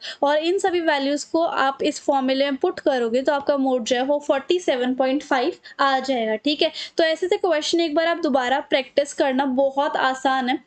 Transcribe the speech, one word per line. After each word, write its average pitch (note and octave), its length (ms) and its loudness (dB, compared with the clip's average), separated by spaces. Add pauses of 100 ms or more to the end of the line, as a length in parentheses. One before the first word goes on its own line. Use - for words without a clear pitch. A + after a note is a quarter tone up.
(220)
और D4 160 2
इन F4 200 0
सभी F4+ 240 0
values C#4+ 420 0
को E4 180 0
आप C4+ 400 -2
इस D4 180 -2
formula C4+ 500 0
में C4+ 60 -4
put F4+ 240 -2
करोगे B3 420 0
तो D4 100 0
आपका C#4+ 240 0
mode C4 280 0
जो B3 120 0
है B3 80 0
वो D4 220 0
फ़ोर्टी D#4 340 0
सेवन B3+ 340 0
पॉइंट C4 280 0
फ़ाइव C#4+ 340 0 (240)
आ C4+ 200 2
जाएगा, A3+ 360 -2
ठीक C#4+ 260 0
है। D#4 100 0 (240)
तो E4+ 80 4
ऐसे D#4+ 240 0
से G#4 100 2
question E4 420 0
एक D#4+ 140 0
बार E4 120 2
आप E4+ 160 0
दोबारा C4 400 0
practice C#4+ 520 -2
करना, C4+ 320 2
बहुत C#4 520 0
आसान C4 500 0
है D4 180 -2